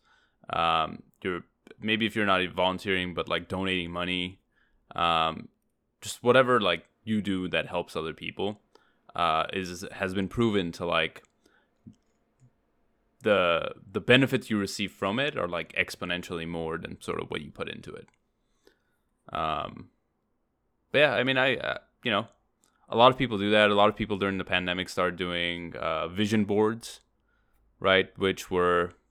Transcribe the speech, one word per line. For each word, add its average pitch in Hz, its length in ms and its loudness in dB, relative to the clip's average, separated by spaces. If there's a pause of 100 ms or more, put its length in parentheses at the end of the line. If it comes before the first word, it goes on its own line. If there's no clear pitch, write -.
(500)
Um, 82 520 0 (220)
you're, 90 200 -4 (360)
maybe 110 260 0
if 104 100 -4
you're 107 120 0
not 92 240 2
volunteering, 90 640 -2
but, 85 120 -4
like, 87 200 -2
donating 92 420 -4
money, 90 500 -4 (560)
um, 80 540 0 (520)
just - 220 -12
whatever, 123 380 6
like, 87 240 0 (180)
you 110 160 -2
do 92 280 -2
that 82 200 -2
helps 87 280 -6
other 80 180 -4
people, 95 480 -6 (540)
uh, 80 380 2
is, 90 380 -6
has 95 220 -4
been 95 140 0
proven 101 460 0
to, 90 120 -8
like, 82 380 -2 (2000)
the, 90 500 2 (180)
the 101 80 -4
benefits 123 520 2
you 107 80 2
receive 98 320 -4
from 98 280 -4
it 143 160 -4
are, 90 120 -2
like, 85 260 -8
exponentially 87 760 -4
more 82 300 -6
than - 240 -12
sort - 180 -6
of - 120 -8
what - 100 -6
you 73 80 -14
put - 180 -10
into - 240 -12
it. - 160 -16 (1300)
Um, 80 560 -6 (1000)
but 131 80 4
yeah, 143 160 6
I 117 80 2
mean, 131 160 2
I, 131 160 4
uh, - 220 -4 (260)
you 123 80 0
know, 107 160 2 (600)
a - 80 -4
lot 120 160 10
of 127 60 -6
people 117 220 -2
do 101 100 2
that. 107 220 6
A - 20 2
lot 101 160 6
of 104 60 0
people 101 240 -4
during 98 180 0
the 92 80 -4
pandemic 90 440 -2
started 90 260 0
doing, 87 600 -4
uh, 80 320 -4
vision 104 380 0
boards, 107 540 0 (800)
right? 95 380 2
Which 95 340 -2
were, 87 420 2 (180)